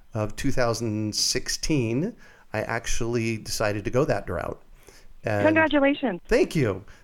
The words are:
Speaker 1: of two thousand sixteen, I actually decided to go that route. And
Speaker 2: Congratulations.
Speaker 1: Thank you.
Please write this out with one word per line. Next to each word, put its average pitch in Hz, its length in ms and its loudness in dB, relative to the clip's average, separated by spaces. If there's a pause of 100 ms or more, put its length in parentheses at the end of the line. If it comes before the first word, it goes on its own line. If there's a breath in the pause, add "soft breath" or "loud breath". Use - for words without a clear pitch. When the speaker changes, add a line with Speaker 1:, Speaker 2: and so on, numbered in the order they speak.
(140 soft breath)
Speaker 1:
of 107 220 -2
two 135 160 0
thousand 113 640 0
sixteen, 131 1000 -2 (380 soft breath)
I 107 80 -2
actually 113 760 0
decided 107 460 -2
to 110 80 -4
go 127 140 4
that 107 240 -2
route. - 320 -6 (640 soft breath)
And 104 220 0
Speaker 2:
Congratulations. 285 840 2
Speaker 1:
Thank 269 280 2
you. 104 300 0 (180 soft breath)